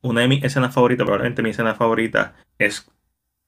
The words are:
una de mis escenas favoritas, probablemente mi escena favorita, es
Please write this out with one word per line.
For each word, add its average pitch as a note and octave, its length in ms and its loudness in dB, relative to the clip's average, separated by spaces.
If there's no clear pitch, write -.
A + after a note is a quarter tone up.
una A#2 180 0
de B2 80 4
mis C#3 160 2
escenas B2+ 280 0
favoritas, B2 320 2
probablemente A2+ 380 -2
mi A2 80 -2
escena A2+ 240 -2
favorita, A2 600 0
es - 300 -2